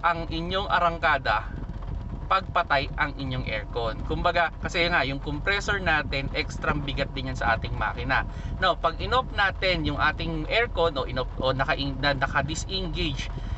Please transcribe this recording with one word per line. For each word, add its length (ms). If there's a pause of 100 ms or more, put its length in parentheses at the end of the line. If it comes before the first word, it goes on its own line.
ang 240
inyong 400
arangkada 800 (800)
pag 240
patay 480
ang 160
inyong 320
aircon. 640
Kumbaga, 480
kasi 320
nga, 160
yung 160
compressor 560
natin, 560
extra 400
bigat 400
din 160
yan 80
sa 160
ating 240
makina. 480 (320)
Now, 160
pag 240
in-off 400
natin 480
yung 160
ating 480
aircon 480
o 80
in-off, 320
o 160
naka-, 240
na-, 400
naka-disengage 1120 (280)